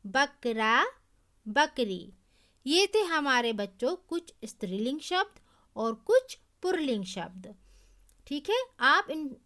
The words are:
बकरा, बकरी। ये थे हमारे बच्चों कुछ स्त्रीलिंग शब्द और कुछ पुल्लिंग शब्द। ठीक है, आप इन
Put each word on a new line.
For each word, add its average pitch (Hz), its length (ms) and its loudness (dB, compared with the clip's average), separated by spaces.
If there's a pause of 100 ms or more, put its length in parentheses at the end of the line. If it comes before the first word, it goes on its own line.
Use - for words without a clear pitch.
बकरा, 233 800 0 (600)
बकरी। 202 640 -2 (520)
ये 349 220 4
थे 427 120 0
हमारे 285 540 2
बच्चों 208 420 -4
कुछ - 380 -10 (120)
स्त्रीलिंग 220 540 -6
शब्द 370 400 -4 (360)
और 220 200 -4
कुछ 494 420 2 (240)
पुल्लिंग 302 440 0
शब्द। 185 500 -10 (720)
ठीक 285 220 -6
है, 480 140 0 (160)
आप 302 300 4
इन 302 260 -8 (100)